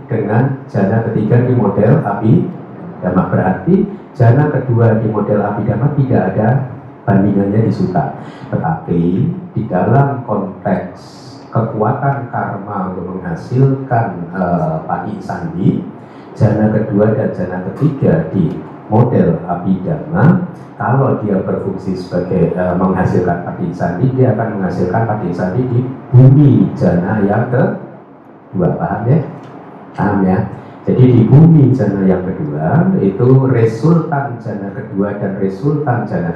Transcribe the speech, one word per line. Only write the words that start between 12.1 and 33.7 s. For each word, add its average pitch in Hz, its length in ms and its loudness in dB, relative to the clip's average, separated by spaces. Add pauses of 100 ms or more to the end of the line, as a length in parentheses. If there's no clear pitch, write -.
karma 98 640 -6
untuk 90 240 -8
menghasilkan, 131 920 0 (280)
eh, 82 480 -2
pati 87 380 -6
sandi, 85 580 -2 (560)
jana 107 320 2
kedua 107 480 0
dan 92 160 -2
jana 90 400 -6
ketiga 87 640 0
di - 180 0 (380)
model 98 560 2
Abhidhamma, 87 1040 0 (240)
kalau 123 480 0
dia 98 200 0
berfungsi 92 520 -4
sebagai, 87 600 -2
eh, 90 200 -2
menghasilkan 90 720 0
pati - 240 -6
sandi, - 480 -2
dia 123 160 4
akan 107 260 -4
menghasilkan 92 460 -2
pati - 240 -4
sandi - 360 -2
di 117 120 0 (360)
bumi 131 600 8
jana 95 480 0
yang 110 280 0
kedua. - 1160 -4 (100)
Paham 101 320 -4
ya? 156 100 4 (720)
Paham 98 320 0
ya? 92 140 2 (500)
Jadi - 160 4
di 117 240 6
bumi 151 480 8
jana 98 320 0
yang 90 160 0
kedua 90 720 0
itu 110 320 2 (240)
resultan 120 880 0